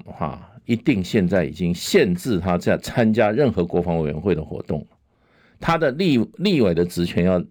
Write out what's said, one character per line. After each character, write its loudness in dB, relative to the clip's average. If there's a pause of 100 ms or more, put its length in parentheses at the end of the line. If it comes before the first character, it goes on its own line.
的 -18
话， -8 (280)
一 0
定 0
现 0
在 2
已 -6
经 -2
限 2
制 -2
他 0
在 0
参 0
加 2
任 2
何 -2
国 0
防 -2
委 -2
员 -8
会 0
的 -6
活 -12
动。 -6 (720)
他 -2
的 2
立， 2 (180)
立 2
委 4
的 2
职 -2
权 0
要 2